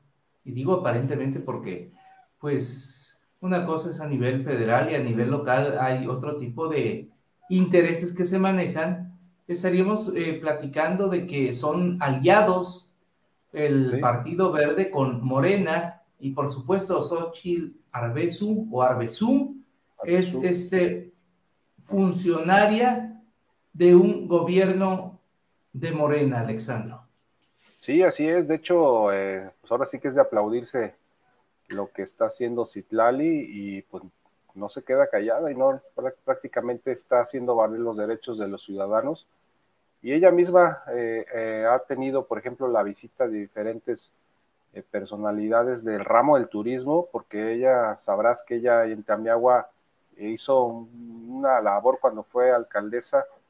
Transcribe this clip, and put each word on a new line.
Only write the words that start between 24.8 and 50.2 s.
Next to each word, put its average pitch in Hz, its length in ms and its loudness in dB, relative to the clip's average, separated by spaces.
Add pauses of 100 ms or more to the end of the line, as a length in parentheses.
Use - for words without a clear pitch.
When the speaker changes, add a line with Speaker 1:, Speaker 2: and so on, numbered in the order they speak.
Speaker 1:
de 147 220 -8
Morena, 147 480 0
Alexandro. 113 600 -8 (760)
Speaker 2:
Sí, 156 240 2
así 160 240 2
es. 170 180 2
De 156 100 0
hecho, 135 580 4
eh, 95 360 -4 (120)
pues - 100 -6
ahora 123 140 0
sí 123 140 -12
que 143 100 -4
es 131 60 -4
de 139 60 4
aplaudirse 113 720 -2 (760)
lo 98 240 -6
que - 80 -10
está 98 240 -4
haciendo 117 400 -4
Citlali 123 840 0
y, 98 360 -10
pues, 92 200 -16 (500)
no 101 140 -10
se - 160 -12
queda 139 240 2
callada 113 420 -2
y 135 60 -6
no, 131 240 2 (160)
prá-, 131 200 -6 (100)
prácticamente 123 680 -4
está 123 300 0
haciendo 123 340 -2
valer 113 240 2
los 117 160 -4
derechos 110 420 -6
de 101 120 -6
los 98 160 -12
ciudadanos. 107 600 -4 (760)
Y 123 120 -4
ella 175 160 8
misma, 175 640 4
eh, 113 420 -4
eh, 110 340 -4
ha 127 120 4
tenido, 131 480 -4
por 110 100 -4
ejemplo, 127 300 -8
la 113 160 2
visita 101 440 -6
de 107 120 -6
diferentes, 110 720 -8 (600)
eh, 92 120 -16
personalidades 107 1000 -2
del 107 220 -4
ramo 127 320 6
del 117 100 0
turismo, 131 640 -2
porque 113 420 -6
ella, 120 480 2
sabrás 113 420 0
que 120 140 -6
ella 117 280 4
en 107 160 -6
Tamiagua 117 680 2 (500)
hizo 117 480 0